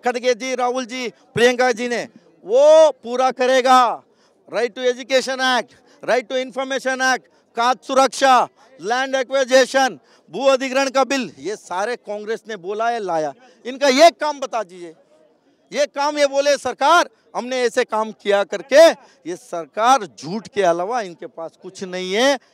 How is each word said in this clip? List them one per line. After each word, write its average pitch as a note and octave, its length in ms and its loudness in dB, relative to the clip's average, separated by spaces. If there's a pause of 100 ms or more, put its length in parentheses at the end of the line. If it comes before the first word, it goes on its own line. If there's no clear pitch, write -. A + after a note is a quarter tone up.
खड़गे B3 300 -2
जी, B3+ 220 -6
राहुल B3 300 -4
जी, B3 240 -10 (260)
प्रियंका B3 360 2
जी A#3+ 160 -4
ने, A#3 140 -4 (440)
वो D4+ 460 6 (120)
पूरा B3 280 0
करेगा। B3+ 720 2 (460)
Right G#3+ 280 -4
to B3+ 120 -4
Education B3+ 540 -2
Act, B3+ 340 -2 (280)
Right A3+ 260 -2
to C4 100 -4
Information C4 720 -6
Act, B3+ 200 -4 (280)
खाद्य A#3+ 300 -2
सुरक्षा, C4+ 460 2 (460)
लैंड B3+ 360 -4
एक्विजिशन, C4 840 0 (320)
भू A#3 160 -2
अधिग्रहण C4+ 420 0
का C4 140 0
बिल, B3+ 360 -4
ये F3 160 -8
सारे G#3 420 -6
कांग्रेस G#3 520 -10
ने A3 80 -10
बोला G#3 320 -4
है, A#3+ 100 -4
लाया। E3 340 -4 (320)
इनका C4 240 -4
ये C#4+ 220 4
काम D4 280 -8
बता A#3+ 240 -8
दीजिए, E3+ 300 -16 (760)
ये C4 140 -2
काम C#4+ 320 -4
ये D4 100 2
बोले C#4 300 2
सरकार, C#4+ 520 0 (260)
हमने B3 280 -4
ऐसे A#3+ 220 0
काम A3 280 -4
किया G3+ 300 0
करके, C4 440 6 (380)
ये E3+ 100 -8
सरकार G3+ 720 -2
झूठ D#3 400 -12
के G3+ 180 -4
अलावा F3+ 360 -2
इनके F3 260 -14
पास E3 340 -16
कुछ F#3 220 -16
नहीं F#3 300 -8
है। C4 240 2 (160)